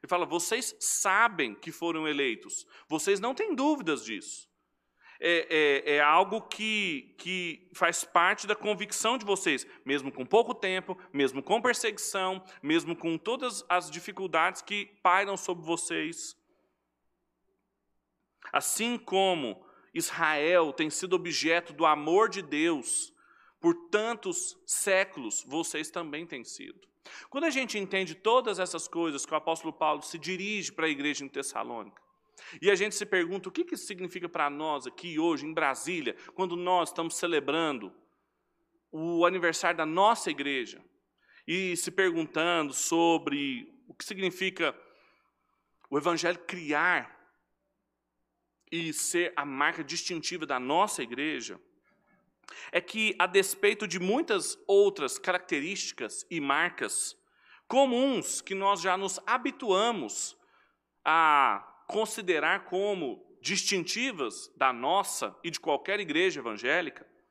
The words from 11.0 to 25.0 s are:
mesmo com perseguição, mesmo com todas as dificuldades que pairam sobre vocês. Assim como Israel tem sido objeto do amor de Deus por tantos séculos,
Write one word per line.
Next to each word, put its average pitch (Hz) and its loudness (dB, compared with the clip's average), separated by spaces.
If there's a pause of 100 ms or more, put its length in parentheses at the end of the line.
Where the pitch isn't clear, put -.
mesmo 135 2
com 214 2
perseguição, 196 0 (220)
mesmo 160 0
com 165 -4
todas 240 -4
as 170 0
dificuldades 175 -2
que 202 -6 (180)
pairam 196 4
sobre 175 -6
vocês. 160 -4 (2250)
Assim 233 -2
como 175 0 (280)
Israel 160 2
tem 156 -2
sido 180 -2
objeto 165 0
do 156 2
amor 160 4
de 190 -6
Deus 151 -2 (460)
por 170 4 (160)
tantos 214 -2
séculos, 190 0